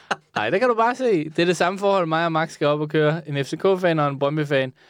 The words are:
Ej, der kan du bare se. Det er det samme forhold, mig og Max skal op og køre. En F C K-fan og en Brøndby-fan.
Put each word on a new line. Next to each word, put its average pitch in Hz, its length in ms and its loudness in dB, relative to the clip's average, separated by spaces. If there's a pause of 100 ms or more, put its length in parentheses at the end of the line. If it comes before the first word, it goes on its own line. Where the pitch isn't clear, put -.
(360)
Ej, 117 140 -2
der 165 80 0
kan 247 100 2
du 247 80 4
bare 226 200 2
se. 202 340 0
Det - 100 -6
er 170 60 2
det 175 120 2
samme 185 220 0
forhold, 196 280 2
mig 160 180 0
og 165 60 -2
Max 160 200 -2
skal - 160 -2
op 147 120 2
og 151 100 -6
køre. 156 400 0
En 143 160 -2
F - 20 -14
C 160 100 -8
K-fan 185 420 2
og 143 100 2
en 139 100 -6
Brøndby-fan. 143 540 0 (160)